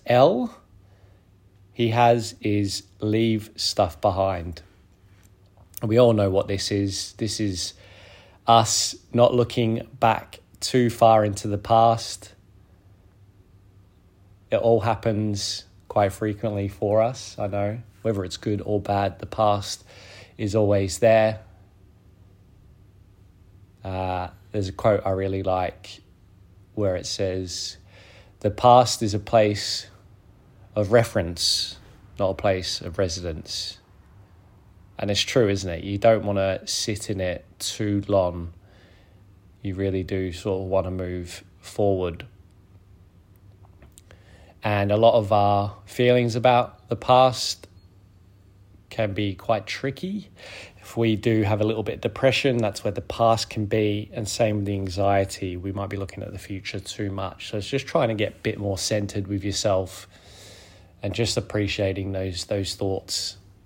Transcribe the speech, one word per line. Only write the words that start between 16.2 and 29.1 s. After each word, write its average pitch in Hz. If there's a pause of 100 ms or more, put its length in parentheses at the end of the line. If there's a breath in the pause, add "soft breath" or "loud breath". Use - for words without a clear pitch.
for 107
us, -
I 104
know. 101 (220)
Whether 101
it's 87
good 104
or 104
bad, 98
the -
past 104 (540 loud breath)
is 104
always 101
there. 110 (2500)
Uh, 92 (240)
there's 101
a 90
quote 104
I 98
really 95
like 92 (760)
where 98
it 90
says, 92 (640 soft breath)
"The 107
past 123
is 104